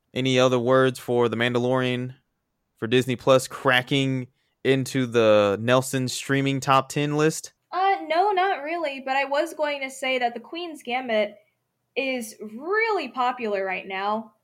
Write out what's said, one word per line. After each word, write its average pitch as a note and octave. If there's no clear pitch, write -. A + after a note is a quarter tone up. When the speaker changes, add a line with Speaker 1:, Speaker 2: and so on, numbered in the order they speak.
Speaker 1:
Any B2+
other B2+
words C3
for A#2+
The A2
Mandalorian, B2
for A2+
Disney B2
Plus C3
cracking C3
into C3
the G#2+
Nelson C3
streaming C3+
top C3+
ten D3
list? D#3
Speaker 2:
Uh, F#4+
no, F4
not F4
really, D4
but C4
I C#4
was D4+
going D4
to C4
say C4
that B3
The A#3+
Queen's E4
Gambit A#3
is B3+
really E4
popular B3
right F#3
now G3+